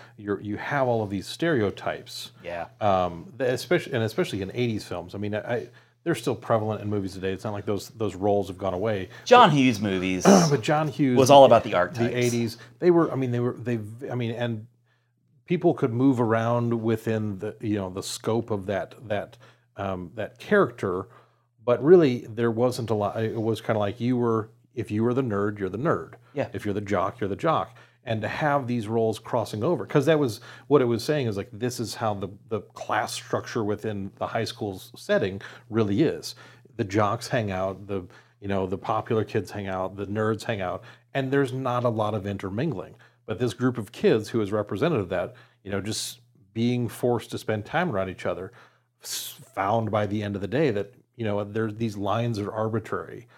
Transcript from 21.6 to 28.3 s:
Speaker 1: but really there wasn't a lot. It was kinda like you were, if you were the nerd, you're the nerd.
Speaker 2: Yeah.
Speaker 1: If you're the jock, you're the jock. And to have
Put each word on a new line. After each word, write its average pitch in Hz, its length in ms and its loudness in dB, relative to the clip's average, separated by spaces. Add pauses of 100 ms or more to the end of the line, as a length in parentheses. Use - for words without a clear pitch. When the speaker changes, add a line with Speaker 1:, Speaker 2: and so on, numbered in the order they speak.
Speaker 1:
but 120 180 2
really 143 440 8
there 117 240 0
wasn't 117 400 0
a 110 40 2
lot. 104 280 0
It 110 180 -2
was 107 200 0
kinda 110 180 0
like 104 220 -2
you 123 160 2
were, 113 340 0 (240)
if - 160 -8
you 107 140 0
were 120 100 2
the 135 80 2
nerd, 104 360 -2
you're 95 100 -2
the 95 100 -6
nerd. 117 360 -2 (200)
Speaker 2:
Yeah. 131 180 -2
Speaker 1:
If 95 120 -8
you're 101 100 -2
the 104 60 0
jock, 98 400 -2
you're 101 80 -2
the 98 80 -4
jock. 151 400 0 (280)
And 113 180 -2
to 107 60 -4
have 143 380 0